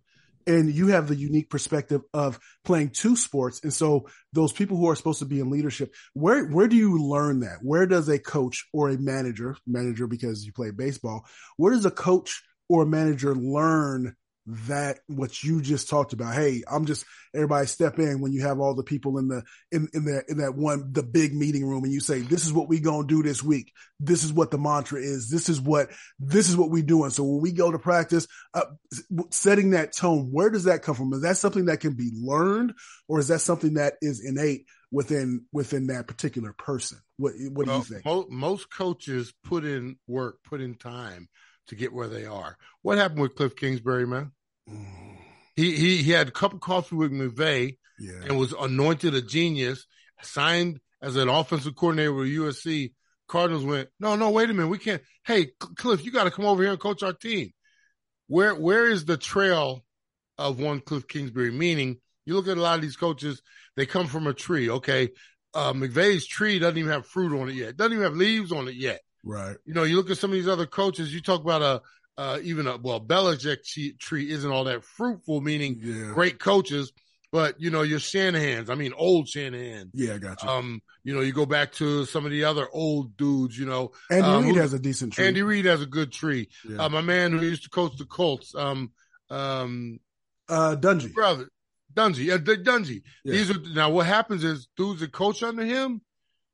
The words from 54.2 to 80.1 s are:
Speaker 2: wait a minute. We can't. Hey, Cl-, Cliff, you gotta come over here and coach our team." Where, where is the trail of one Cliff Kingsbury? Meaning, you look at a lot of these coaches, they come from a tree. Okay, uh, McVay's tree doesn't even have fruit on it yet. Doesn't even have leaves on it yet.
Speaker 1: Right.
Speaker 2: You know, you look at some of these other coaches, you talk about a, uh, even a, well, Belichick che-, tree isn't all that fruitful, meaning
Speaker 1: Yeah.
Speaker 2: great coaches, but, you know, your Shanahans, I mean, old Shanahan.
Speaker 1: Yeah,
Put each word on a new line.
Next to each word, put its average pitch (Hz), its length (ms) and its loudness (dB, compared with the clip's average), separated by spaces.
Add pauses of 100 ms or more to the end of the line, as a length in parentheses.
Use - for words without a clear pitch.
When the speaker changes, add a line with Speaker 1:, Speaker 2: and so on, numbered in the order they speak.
Speaker 2:
wait 226 180 4
a 226 40 0
minute. 170 140 2
We 196 120 -2
can't. 190 220 -4 (220)
Hey, 190 280 2 (100)
Cl-, - 140 -14
Cliff, 196 280 0
you 233 80 -10
gotta 214 200 2
come 202 140 -4
over 196 160 4
here 202 100 2
and 185 80 -4
coach 202 240 -4
our 185 100 -2
team." 190 380 -6 (760)
Where, 190 260 4
where 196 360 4
is 185 160 0
the 165 120 0
trail 160 680 0 (520)
of 139 220 -4
one 147 220 -2
Cliff 147 260 -6
Kingsbury? 123 440 -4
Meaning, 139 460 -2 (280)
you 160 80 -6
look 190 140 -2
at 185 100 -2
a 170 40 0
lot 170 140 2
of 160 60 -2
these 147 160 -8
coaches, 147 440 -4 (360)
they 135 80 0
come 175 220 -2
from 151 200 -4
a 139 60 0
tree. 123 360 -2
Okay, 127 400 0 (440)
uh, 139 200 -2
McVay's 139 540 2
tree 208 320 0
doesn't 165 180 2
even 156 140 -2
have 147 160 -4
fruit 170 320 -2
on 131 100 -4
it 131 60 -8
yet. 123 220 -10
Doesn't 226 160 2
even 214 100 0
have 156 120 0
leaves 202 360 2
on 139 160 -4
it 127 80 -10
yet. 123 240 -4 (240)
Speaker 1:
Right. 98 320 -10 (100)
Speaker 2:
You 156 100 -10
know, 165 80 2
you 160 140 4
look 185 120 2
at 190 80 0
some 196 140 -2
of 190 40 2
these 180 120 0
other 175 180 0
coaches, 170 480 -2
you 165 80 -10
talk 180 200 0
about 160 200 2
a, 135 200 2 (380)
uh, 135 220 -4
even 160 240 -4
a, 127 120 -4
well, 120 220 -4
Belichick 147 640 0
che-, 143 360 -8
tree 147 320 -6
isn't 143 180 -4
all 135 140 0
that 123 200 -4
fruitful, 180 580 -4
meaning 143 380 -2
Speaker 1:
Yeah. 110 360 -8
Speaker 2:
great 175 240 2
coaches, 185 520 0 (400)
but, 156 300 0
you 170 80 -2
know, 156 140 0
your 151 160 0
Shanahans, 147 720 -2
I - 20 -2
mean, 135 240 -4
old 165 300 4
Shanahan. 123 640 -10
Speaker 1:
Yeah, 120 220 -4